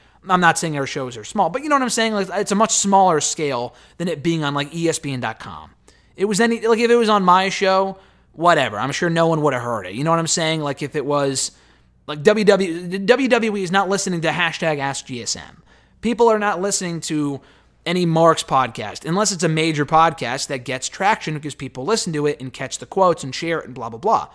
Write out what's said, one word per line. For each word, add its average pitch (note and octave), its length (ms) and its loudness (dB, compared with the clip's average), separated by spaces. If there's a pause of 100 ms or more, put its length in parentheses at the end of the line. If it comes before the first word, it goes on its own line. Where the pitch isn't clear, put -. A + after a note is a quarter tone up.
(260)
I'm F#3 140 2
not E3 160 6
saying D#3 220 -4
our C#3 80 -2
shows C3 320 -8
are G#2 60 -14
small, F#3 260 0
but C4 120 -6
you D4+ 60 -6
know D4+ 60 2
what C4+ 80 2
I'm A#3+ 80 -2
saying? A3+ 240 0
Like, G3 180 -2
it's G3+ 200 -2
a F#3+ 40 2
much G#3+ 160 2
smaller F#3+ 480 4
scale C3 540 -4 (240)
than F3 100 -4
it D3+ 140 -6
being E3 200 0
on, C#3+ 120 -2
like, C#3+ 200 -4
E E3 140 0
S D#3 100 0
P C#3+ 140 -8
N B2+ 80 -6
dot A2+ 180 -6
com. D#2 340 -16 (440)
It F#3 80 -2
was G#3 160 2
any, A#3 260 2
like, A3+ 120 4
if A#3 120 4
it A#3+ 60 6
was A3+ 140 4
on G#3 120 4
my F#3 280 4
show, F#3+ 480 0 (340)
whatever. D3 460 2
I'm C3+ 140 -2
sure F3 180 0
no E3 160 4
one D#3+ 160 2
would D3 100 4
have B2 100 -2
heard A#2 240 -4
it. F#2+ 80 -10
You B2+ 100 -4
know D#3+ 60 2
what E3 80 2
I'm E3 80 -2
saying? D#3+ 360 -2
Like, C#3+ 200 -6
if C#3+ 140 -6
it C#3+ 80 -2
was, C#3 480 -2 (540)
like, D3+ 160 -10
W G#3+ 220 4
W F#3+ 260 4
E, F3 280 -6
W B3 300 2
W A3 280 0
E G3+ 60 -4
is F3 80 -4
not G3 180 2
listening F#3 340 -2
to E3 60 -2
hashtag D#3+ 500 -2
Ask C#3 280 -6
G A#2+ 160 -10
S - 140 -6
M. - 260 -18 (380)
People A#3 280 2
are A3 100 4
not G3+ 220 -2
listening F#3 420 -4
to D3 380 -4 (440)
any F3 200 0
Mark's E3 380 6
podcast, A#2 640 -2
unless F#3+ 260 0
it's F3+ 140 -2
a E3+ 40 2
major D#3 380 0
podcast D#3 640 2
that C3 160 -6
gets C3 240 -6
traction G3 460 0
because D3 200 -8
people C3 300 -10
listen G3 280 0
to D3 140 0
it D3 140 -2
and C3 120 -10
catch - 260 -8
the B2 80 -16
quotes F3+ 360 2
and C3 100 -8
share E3 280 -4
it - 60 -12
and B2+ 80 -16
blah, A#2+ 140 -10
blah, A2+ 120 -12
blah. E3 340 0